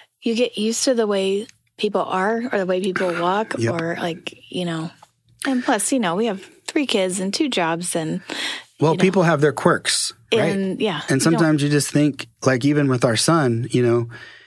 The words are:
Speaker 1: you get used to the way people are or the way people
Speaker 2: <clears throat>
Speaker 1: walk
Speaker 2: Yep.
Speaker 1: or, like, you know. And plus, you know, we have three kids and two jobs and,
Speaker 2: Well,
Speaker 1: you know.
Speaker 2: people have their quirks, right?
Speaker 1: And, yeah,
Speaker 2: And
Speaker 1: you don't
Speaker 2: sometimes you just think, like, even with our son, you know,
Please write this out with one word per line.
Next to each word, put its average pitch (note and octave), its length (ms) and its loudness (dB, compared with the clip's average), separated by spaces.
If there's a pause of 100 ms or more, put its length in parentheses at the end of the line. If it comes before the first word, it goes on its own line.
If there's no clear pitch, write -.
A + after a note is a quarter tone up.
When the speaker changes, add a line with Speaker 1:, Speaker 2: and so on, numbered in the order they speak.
(220)
Speaker 1:
you A#3 120 -2
get A#3+ 240 -2
used A3 260 -2
to C4 100 2
the A3+ 120 0
way G3 400 0 (300)
people G3+ 260 0
are G#3 400 -2 (100)
or G#3 60 0
the F#3 80 -2
way F#3 140 0
people F#3 340 -2
Speaker 2:
<clears throat> E3 60 -4
Speaker 1:
walk G3 380 -2
Speaker 2:
Yep. E3 220 -2
Speaker 1:
or, E3+ 200 -4
like, F3 380 -8 (120)
you F3+ 140 -6
know. E3 260 -6 (560)
And B3+ 180 0
plus, A3+ 280 0
you C4+ 80 2
know, F3 140 0
we A3 120 0
have F#3+ 160 -4 (240)
three D4 200 -2
kids F#3+ 340 0
and F#3+ 140 -4
two D#4 140 0
jobs E3+ 480 -2
and, E3 260 -4 (580)
Speaker 2:
Well, D#3 120 4
Speaker 1:
you D#3+ 60 -2
know. F#3 40 2
Speaker 2:
people F#3 220 4
have D#3+ 160 4
their D3 120 4
quirks, - 600 0 (200)
right? A3+ 120 2 (100)
Speaker 1:
And, F#3+ 260 -2
yeah, F3 220 -2
Speaker 2:
And - 0 -
Speaker 1:
you - 140 -14
don't C3 40 2
Speaker 2:
sometimes D#3 420 4
you D3 60 2
just D3 220 0
think, D3 380 0 (180)
like, C3 180 2
even C#3+ 240 4
with B2+ 160 0
our A#2 120 2
son, B2 540 2
you B2 140 2
know, A#2 240 2 (380)